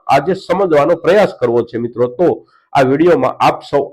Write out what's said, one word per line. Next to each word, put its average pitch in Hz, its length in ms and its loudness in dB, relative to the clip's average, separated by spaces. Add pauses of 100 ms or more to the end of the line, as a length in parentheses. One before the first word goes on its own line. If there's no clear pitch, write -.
આજે 151 300 -2
સમજવાનો 170 600 0
પ્રયાસ 180 400 0
કરવો 120 280 0
છે 117 140 -10
મિત્રો. 117 300 -4
તો 165 200 0 (440)
આ 139 120 2
વીડિયોમાં 143 560 0
આપ 143 240 0
સૌ 143 180 -2 (100)